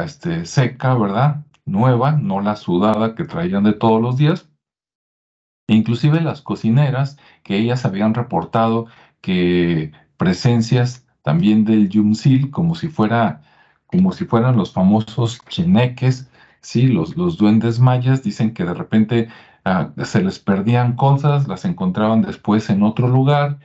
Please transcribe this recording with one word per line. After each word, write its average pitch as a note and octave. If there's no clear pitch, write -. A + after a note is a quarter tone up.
este, E2+
seca, C3
¿verdad?, A#2+
nueva, B2
no G2+
la G#2
sudada G#2+
que E2+
traían F2+
de G#2+
todos A2+
los B2+
días. D3+
E G#2+
inclusive A#2+
las D3+
cocineras, B2+
que G2
ellas A#2+
habían G2+
reportado A2+
que F2
presencias A#2
también G#2+
del G#2+
Yumsil, G#2+
como -
si E3+
fuera, A2
como F#3
si -
fueran A#2+
los -
famosos A2
cheneques, B2+
¿sí? B2+
Los, C#3+
los F3
duendes A2
mayas, B2+
dicen A2
que F2+
de F2
repente A2
ah, F#2
se -
les F#3+
perdían A#2+
cosas, C#3
las F#2
encontraban G2+
después G#2
en G2
otro A#2
lugar C#3+